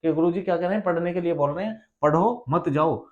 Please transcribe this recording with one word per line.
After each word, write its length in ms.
कि 120
गुरुजी 280
क्या 160
कह 80
रहे 80
हैं, 100
पढ़ने 300
के 80
लिए 120
बोल 180
रहे 140
हैं, 160
पढ़ो 480
मत 200
जाओ। 420